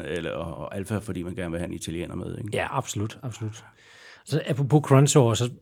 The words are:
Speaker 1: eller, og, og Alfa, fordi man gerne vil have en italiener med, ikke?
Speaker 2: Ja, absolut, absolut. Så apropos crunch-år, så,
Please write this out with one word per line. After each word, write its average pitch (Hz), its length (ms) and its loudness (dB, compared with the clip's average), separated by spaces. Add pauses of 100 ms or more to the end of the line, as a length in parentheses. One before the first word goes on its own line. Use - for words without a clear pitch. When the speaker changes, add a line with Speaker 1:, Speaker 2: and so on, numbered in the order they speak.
Speaker 1:
eller, 82 260 -4
og, 80 260 -6
og - 180 -10
Alfa, 101 220 -4
fordi 92 260 -6
man 87 120 -8
gerne 87 160 -6
vil 85 80 -4
have 87 80 -4
en 85 60 -8
italiener 82 420 -8
med, 87 220 -8
ikke? 107 160 -8
Speaker 2:
Ja, 92 240 -2
absolut, 110 460 -6
absolut. 110 400 -8 (640)
Så 147 220 -2
apropos 143 360 2
crunch-år, 135 500 8
så, 120 160 0 (120)